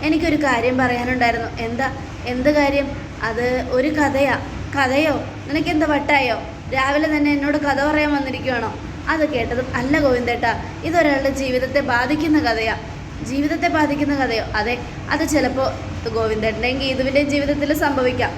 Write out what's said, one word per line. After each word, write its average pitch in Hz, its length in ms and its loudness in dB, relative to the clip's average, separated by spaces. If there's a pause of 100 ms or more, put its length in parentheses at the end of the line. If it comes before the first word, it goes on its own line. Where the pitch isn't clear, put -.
"എനിക്കൊരു 311 320 2
കാര്യം 254 420 2
പറയാനുണ്ടായിരുന്നു." 240 720 0 (120)
"എന്താ? 240 320 -4 (320)
എന്ത് 254 260 2
കാര്യം?" 277 440 2 (280)
"അത് 247 460 -2
ഒരു 262 180 2
കഥയാ." 277 480 2 (400)
"കഥയോ? 277 400 2 (320)
നിനക്കെന്താ 311 400 0
വട്ടായോ? 285 500 2 (360)
രാവിലെ 285 440 2
തന്നെ 294 140 4
എന്നോട് 285 260 2
കഥ 277 240 0
പറയാൻ 302 320 2
വന്നിരിക്കുകയാണോ?" 254 600 -2 (340)
അത് 302 240 2
കേട്ടതും, 240 320 -2 (100)
"അല്ല 269 240 2
ഗോവിന്ദേട്ടാ, 240 640 2 (200)
ഇതൊരാളുടെ 294 460 2
ജീവിതത്തെ 262 500 0
ബാധിക്കുന്ന 285 600 2
കഥയാ." 220 380 0 (460)
"ജീവിതത്തെ 302 440 0
ബാധിക്കുന്ന 285 480 2
കഥയോ?" 233 280 0 (120)
"അതെ, 226 220 0 (320)
അത് 294 200 0
ചിലപ്പോൾ 262 400 2 (400)
ഗോവിന്ദേട്ടൻ്റെയും 220 680 0
ഗീതുവിൻ്റെയും 269 500 2
ജീവിതത്തിൽ 285 440 2
സംഭവിക്കാം." 254 640 0